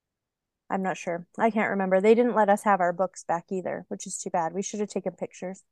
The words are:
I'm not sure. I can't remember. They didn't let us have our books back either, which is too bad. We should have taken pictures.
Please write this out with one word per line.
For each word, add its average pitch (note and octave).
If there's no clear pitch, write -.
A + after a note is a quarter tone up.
I'm F#3+
not F3+
sure. F3
I A3
can't G#3
remember. F#3+
They A3
didn't A#3
let G#3
us G#3
have G3+
our F3
books F#3
back E3+
either, F#3
which G3+
is F#3+
too F#3+
bad. E3+
We F#3+
should G#3
have G#3
taken F#3
pictures. -